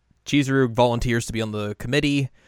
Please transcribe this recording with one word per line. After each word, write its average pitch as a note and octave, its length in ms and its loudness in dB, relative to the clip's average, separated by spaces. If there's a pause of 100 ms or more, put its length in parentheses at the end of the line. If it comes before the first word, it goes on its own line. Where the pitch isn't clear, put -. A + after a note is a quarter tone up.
(240)
Chizuru C3+ 480 2
volunteers A#2+ 540 2
to - 80 -10
be A2 80 -2
on A2 100 -4
the G#2 280 -4
committee. C#3 500 0 (180)